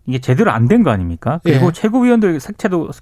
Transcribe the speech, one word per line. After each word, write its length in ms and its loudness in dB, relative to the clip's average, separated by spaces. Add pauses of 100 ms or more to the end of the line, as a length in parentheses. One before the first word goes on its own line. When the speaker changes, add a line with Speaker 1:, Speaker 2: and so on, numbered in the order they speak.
Speaker 1:
이게 140 -4
제대로 320 0
안 160 2
된 140 4
거 80 2
아닙니까? 520 -4
그리고 240 2
Speaker 2:
예. 60 2
Speaker 1:
최고위원들 680 0
색채도 500 -6 (120)